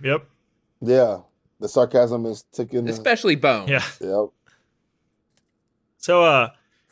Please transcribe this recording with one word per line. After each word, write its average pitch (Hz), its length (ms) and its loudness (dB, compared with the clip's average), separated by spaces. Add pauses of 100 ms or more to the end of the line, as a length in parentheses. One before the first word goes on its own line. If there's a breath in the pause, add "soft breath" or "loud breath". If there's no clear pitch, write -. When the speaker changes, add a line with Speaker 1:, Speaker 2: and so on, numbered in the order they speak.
Speaker 1:
Yep. 143 220 -4 (560)
Speaker 2:
Yeah. 117 380 2 (400)
The 104 100 -8
sarcasm 120 560 0
is 113 260 -10
taken, 120 360 -6
uh, 113 40 -4
Speaker 3:
Especially 175 440 0
Bones. 127 340 -2
Speaker 1:
Yeah. 139 140 0 (180)
Speaker 2:
Yep. 101 280 -2 (1700)
Speaker 1:
So, 175 260 2
uh, 135 260 4 (420)